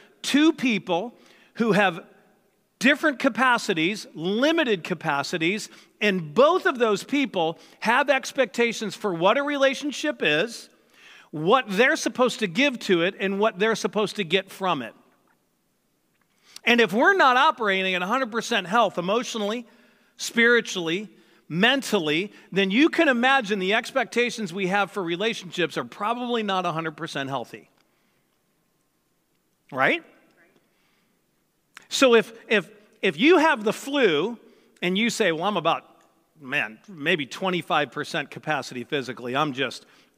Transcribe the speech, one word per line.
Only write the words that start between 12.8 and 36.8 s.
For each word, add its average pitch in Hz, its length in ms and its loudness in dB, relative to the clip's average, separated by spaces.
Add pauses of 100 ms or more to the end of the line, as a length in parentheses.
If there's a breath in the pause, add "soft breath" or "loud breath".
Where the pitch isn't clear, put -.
it, 190 160 0
and 196 200 -4
what 214 200 0
they're 214 160 2
supposed 208 420 -4
to 202 80 -4
get 185 260 -4
from 175 320 -4
it. 107 120 -12 (1700 loud breath)
And 233 160 4
if 220 140 4
we're 302 220 4
not 277 240 4
operating 202 560 0
at 180 80 -2
a 180 40 -4
hundred 240 240 -2
percent 214 360 -4
health 202 320 2
emotionally, 214 680 -4 (520 soft breath)
spiritually, 214 920 0 (400 soft breath)
mentally, 196 840 0 (200 loud breath)
then 190 180 0
you 269 200 4
can 339 180 2
imagine 240 520 2
the 185 120 0
expectations 226 800 -2
we 190 140 -4
have 196 240 0
for 208 120 -6
relationships 175 760 -4
are 139 60 -4
probably 233 580 -4
not 190 240 -2
a 170 60 -2
hundred 160 260 -6
percent 143 320 -8
healthy. 117 400 -10 (2000)
Right? 147 320 0 (1800 loud breath)
So 254 260 4
if, 220 180 4 (160)
if, 208 200 0 (320)
if 180 180 0
you 320 200 6
have 294 260 2
the 208 80 0
flu 226 640 0 (460 soft breath)
and 185 160 0
you 226 120 2
say, 190 220 0
"Well, 160 120 -4
I'm 208 120 -2
about, 156 280 -2 (560)
man, 127 380 -6 (100)